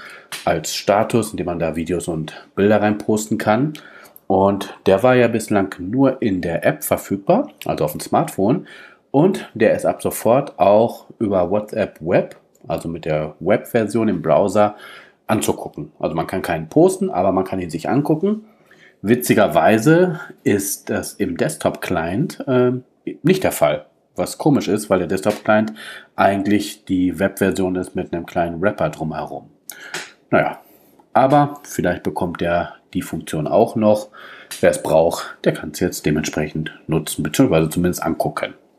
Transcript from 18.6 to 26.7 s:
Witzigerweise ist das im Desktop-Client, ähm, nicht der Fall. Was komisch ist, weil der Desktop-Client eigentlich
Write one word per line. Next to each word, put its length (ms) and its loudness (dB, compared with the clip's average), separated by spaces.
Witzigerweise 1160 4
ist 460 -2
das 240 -4
im 240 -4
Desktop-Client, 1080 -4
ähm, 380 2
nicht 220 2
der 80 0
Fall. 320 0
Was 200 -6
komisch 320 0
ist, 200 -2
weil 100 4
der 100 -4
Desktop-Client 640 0
eigentlich 680 0